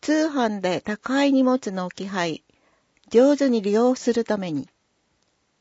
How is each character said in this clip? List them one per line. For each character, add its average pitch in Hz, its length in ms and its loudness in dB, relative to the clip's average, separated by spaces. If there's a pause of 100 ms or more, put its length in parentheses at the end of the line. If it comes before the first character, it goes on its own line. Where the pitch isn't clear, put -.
通 311 320 0
販 220 280 -2
で 180 200 -2
宅 214 320 -8
配 277 200 2
荷 262 100 4
物 254 280 0
の 185 160 -6
置 - 160 -12
き 196 40 -10
配、 175 360 -6 (640)
上 269 260 6
手 277 140 0
に 226 120 0
利 202 120 -2
用 247 220 2
す - 180 -2
る 233 100 0
た 214 140 -2
め 180 140 -8
に。 147 160 -6 (920)